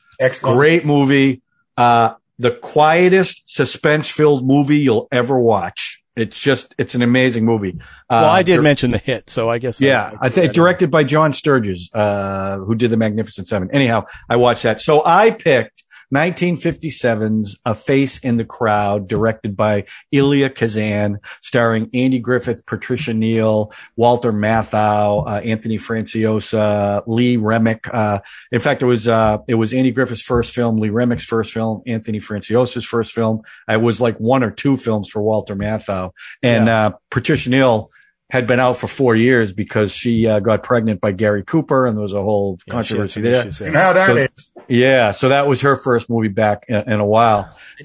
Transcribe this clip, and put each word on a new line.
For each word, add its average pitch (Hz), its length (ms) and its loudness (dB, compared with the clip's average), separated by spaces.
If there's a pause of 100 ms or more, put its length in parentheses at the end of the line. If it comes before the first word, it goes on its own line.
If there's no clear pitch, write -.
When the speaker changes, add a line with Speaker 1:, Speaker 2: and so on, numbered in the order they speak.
(200)
Speaker 1:
Excellent. 127 380 0
Speaker 2:
Great 160 280 4
movie. 139 560 2 (360)
Uh, 117 360 4 (260)
the 120 120 0
quietest, 180 1000 2
suspense-filled 147 920 0
movie 143 320 4
you'll 120 320 2
ever 127 260 0
watch. 107 640 -2 (140)
It's - 240 -6
just, - 380 -2
it's - 180 -4
an 123 60 0
amazing 123 440 2
movie. 107 300 0 (340)
Uh, 117 140 4
Speaker 3:
Well, - 20 6
I 185 180 4
did 175 140 4
Speaker 2:
dir- 143 40 2
Speaker 3:
mention 143 300 2
The 113 60 0
Hit, - 320 -6
so 113 200 -2
I 117 80 0
guess 120 240 -6
I, 135 60 4
Speaker 2:
Yeah, 120 240 0 (100)
Speaker 3:
I 131 60 2
Speaker 2:
I - 20 -2
think 170 180 2
Speaker 3:
did. 127 80 -4
Speaker 2:
directed 175 340 4
by 156 140 4
John 151 300 2
Sturges, 104 600 -2
uh, 98 680 -2
who 98 160 -4
did 113 160 0
The 113 60 0
Magnificent 107 520 -4
Seven. 117 240 -4
Anyhow, 117 320 0 (240)
I 120 80 2
watched 123 260 2
that. 110 180 0
So 151 240 2
I 196 260 4
picked 156 520 -2 (280)
nineteen 170 460 0
fifty-seven's 110 1000 -4 (120)
A 110 80 -2
Face 135 420 -2
in 120 200 -2
the 113 60 -2
Crowd, 104 640 -2
directed 107 480 -2
by 104 300 0 (260)
Elia 139 380 2
Kazan, 104 720 -4 (220)
starring 113 520 0
Andy 131 240 0
Griffith, 120 480 -4
Patricia 117 480 -6
Neal, 110 580 0 (240)
Walter 120 380 2
Matthau, 104 920 0
uh, 104 140 -4
Anthony 110 360 -4
Franciosa, 107 1300 -2
Lee 120 320 0
Remick. 113 560 0
Uh, 104 280 -2 (300)
in - 80 0
fact, 139 220 0
it 131 60 0
was, 117 200 0
uh, 110 300 2 (100)
it 127 60 -2
was 113 180 0
Andy 131 200 0
Griffith's 117 320 -4
first 117 320 -2
film, 117 240 0
Lee 107 100 -2
Remick's 120 360 -2
first 113 280 -4
film, 113 320 -4
Anthony 113 340 -6
Franciosa's 110 640 -2
first 113 280 -4
film. 110 300 -2 (240)
It 110 120 0
was, 117 220 0
like, 113 160 0
one 127 260 0
or 110 60 -2
two 131 280 -2
films 107 340 -6
for 107 100 -6
Walter 107 340 -2
Matthau. 101 540 -6 (320)
And, 117 240 2
Speaker 3:
Yeah. 110 220 2
Speaker 2:
uh, 104 40 -4 (200)
Patricia 123 400 -2
Neal, 127 400 2 (380)
had 127 160 -2
been 123 140 2
out 127 180 2
for 107 100 -6
four 123 280 0
years 117 380 2
because 104 380 -2
she, 113 360 0
uh, 107 120 2
got 104 220 0
pregnant 110 400 -2
by 104 100 -2
Gary 104 320 -2
Cooper, 143 440 0
and 110 100 -4
there 107 60 -6
was 98 100 -8
a 101 80 -4
whole 101 460 -4
Speaker 3:
Yeah, 120 160 -6
she 110 100 -10
had 104 140 -4
Speaker 2:
controversy 95 60 -12
Speaker 3:
some 104 100 -6
Speaker 2:
there. 120 180 0
Speaker 3:
issues 107 180 -10
there. - 100 -10
Speaker 1:
And - 80 0
how 185 160 4
that 185 140 2
Speaker 2:
So, 120 80 4
Speaker 1:
is. - 360 -4 (160)
Speaker 2:
yeah, 123 440 4
so 131 180 0
that 143 180 2
was 131 140 0
her 139 140 2
first 120 340 -2
movie 113 180 0
back 104 400 -2
in, 113 100 -2 (160)
in 107 60 0
a 104 60 0
while. 107 440 2 (360)